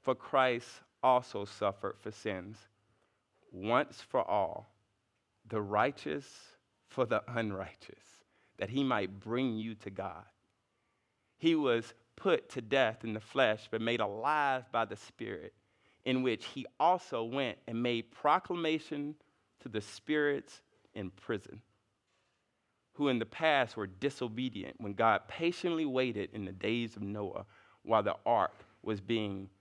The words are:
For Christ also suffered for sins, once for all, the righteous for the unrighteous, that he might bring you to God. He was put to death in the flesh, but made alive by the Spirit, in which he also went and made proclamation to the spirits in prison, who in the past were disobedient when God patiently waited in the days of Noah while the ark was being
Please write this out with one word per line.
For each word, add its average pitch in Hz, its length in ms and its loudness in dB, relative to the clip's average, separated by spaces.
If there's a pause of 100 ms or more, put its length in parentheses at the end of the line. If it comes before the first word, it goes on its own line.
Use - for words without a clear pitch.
For 127 140 0
Christ 127 520 0 (360)
also 127 420 2
suffered 101 560 -2
for 107 100 -10
sins, 101 460 -8 (960)
once 110 480 0
for - 220 0
all, 92 520 -2 (720)
the 110 140 -2
righteous 135 680 0 (640)
for 131 160 0
the 110 240 0
unrighteous, 107 760 -6 (540)
that 101 140 -4
he 135 120 0
might 101 380 0
bring 117 360 -2
you 110 180 -6
to 107 160 -12
God. 95 340 -8 (1120)
He 165 180 4
was 123 380 2 (240)
put - 320 2
to 127 140 -8
death 113 420 2
in 113 80 -4
the 107 80 -4
flesh, 110 500 2
but 113 120 -2
made 117 180 2
alive 131 720 0
by 113 140 2
the 104 100 -10
Spirit, 95 560 -10 (540)
in 127 160 2
which 117 240 0
he - 180 -10 (160)
also 160 420 2
went 120 440 -2
and 117 160 -2
made 120 280 0
proclamation 156 1040 0 (460)
to - 80 -10
the 107 140 -4
spirits - 800 -2 (320)
in 95 160 -6
prison, - 500 -8 (1300)
who 143 140 2
in 123 100 4
the 113 80 0
past 143 500 2
were 104 100 -4
disobedient 110 920 -6
when 104 160 -6
God 107 340 4
patiently 170 560 -2
waited 127 480 -2
in 104 140 -6
the 92 60 -8
days 113 440 -2
of 104 60 -8
Noah 104 420 -6 (380)
while 110 200 4
the 101 220 0
ark 110 400 2 (180)
was 104 180 -2
being 98 500 -2 (100)